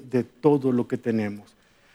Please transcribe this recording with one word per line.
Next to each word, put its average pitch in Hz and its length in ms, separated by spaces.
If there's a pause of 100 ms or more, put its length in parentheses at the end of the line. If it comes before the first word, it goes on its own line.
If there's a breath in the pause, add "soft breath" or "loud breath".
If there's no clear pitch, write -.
de 120 140
todo 139 480
lo 120 160
que 127 100
tenemos. 107 560 (420)